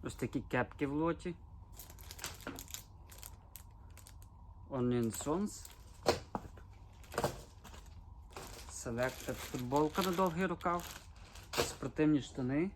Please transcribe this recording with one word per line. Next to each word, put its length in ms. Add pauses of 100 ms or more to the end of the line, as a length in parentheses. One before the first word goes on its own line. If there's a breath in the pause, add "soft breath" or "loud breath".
Ось 120
такі 260
кепки 460
в 60
лоті. 420 (3250)
Onion 540
Sons. 420 (3000)
Selected. 640
Футболка 680
на 100
довгий 340
рукав. 540 (520)
Спортивні 680
штани. 540